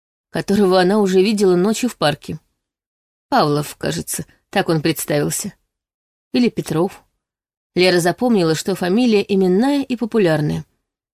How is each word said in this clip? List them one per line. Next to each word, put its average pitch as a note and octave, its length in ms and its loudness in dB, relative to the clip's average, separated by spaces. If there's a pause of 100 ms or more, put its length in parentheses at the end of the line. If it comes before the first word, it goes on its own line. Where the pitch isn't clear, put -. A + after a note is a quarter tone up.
(320)
которого F#3 500 2
она F#3 180 2
уже F#3+ 220 2
видела G3 340 2
ночью G#3+ 340 0
в - 80 -12
парке. D#3 420 -4 (880)
Павлов, D3 460 0
кажется, - 500 -8 (240)
так F#3+ 200 -2
он D#3+ 120 0
представился. D#3+ 720 -4 (800)
Или B3 160 2
Петров. E3+ 540 -4 (720)
Лера F3+ 240 2
запомнила, F3 560 0
что F#3 200 -4
фамилия G3+ 460 0
именная G3+ 600 0
и B3+ 120 -6
популярная. E3 680 -2 (540)